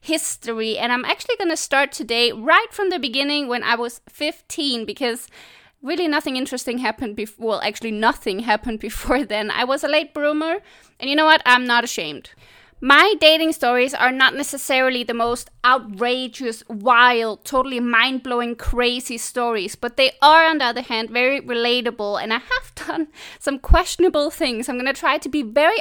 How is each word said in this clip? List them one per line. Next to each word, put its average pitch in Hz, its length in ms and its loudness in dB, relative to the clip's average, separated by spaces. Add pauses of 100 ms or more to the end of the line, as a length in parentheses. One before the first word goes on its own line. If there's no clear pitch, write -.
history, 226 760 -6
and 240 140 -2
I'm 247 120 -2
actually 453 320 -4
gonna 339 200 -2
start 277 340 0
today 233 400 0
right 330 400 2
from 392 200 -2
the 359 100 -4
beginning 277 480 -2
when 240 160 -4
I 240 100 2
was 240 340 -6
fifteen, 285 760 -6
because 240 420 -6 (560)
really 320 260 -2
nothing 294 280 -2
interesting 254 420 -6
happened 220 380 -4
bef-, - 220 -10
well, 220 240 0
actually 220 300 -4
nothing 214 480 0
happened 220 400 0
<laughs> - 80 -8
before 254 360 -2
then. 214 260 -4
I - 140 0
was 269 180 -2
a 302 60 -2
late 302 240 0
bloomer, 302 460 -2 (420)
and 254 80 -6
you 285 80 0
know 311 100 4
what? 311 200 6
I'm 247 200 4
not 240 180 2
ashamed. 151 460 -8 (480)
My 302 440 6
dating 320 320 6
stories 247 400 0
are 254 180 2
not 262 220 2
necessarily 262 680 -2
the 233 120 -6
most 233 340 -2 (160)
outrageous, 247 1040 -2
wild, 233 720 4
totally 262 380 -2
mind-blowing, 240 760 0
crazy 247 600 -2
stories, 226 580 -4
but 240 220 -8
they 262 240 2
are, 311 240 8
on 320 140 2
the 269 80 0
other 240 160 -4
hand, 226 260 -4
very 247 320 0
relatable, 233 840 -2
and 220 120 -4
I 240 40 -4
have - 360 -8
<laughs> - 120 -12
done 311 220 -6 (300)
some 277 200 -6
questionable 330 720 2
things. 254 380 -4
I'm 254 80 -4
gonna 262 160 -2
try 285 240 0
to 302 140 -6
be 302 100 -2
very 285 400 2